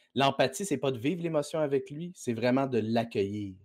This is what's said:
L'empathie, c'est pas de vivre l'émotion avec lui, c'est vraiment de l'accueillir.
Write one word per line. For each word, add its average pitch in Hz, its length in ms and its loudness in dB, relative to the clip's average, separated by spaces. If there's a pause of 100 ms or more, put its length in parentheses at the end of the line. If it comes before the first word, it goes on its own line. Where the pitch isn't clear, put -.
(160)
L'empathie, 135 500 2
c'est 147 120 -2
pas 135 140 0
de 127 60 -4
vivre 156 260 -2
l'émotion 160 360 -2
avec 139 300 0
lui, 170 260 -10
c'est - 180 -4
vraiment 123 340 2
de 127 120 2
l'accueillir. 107 840 -2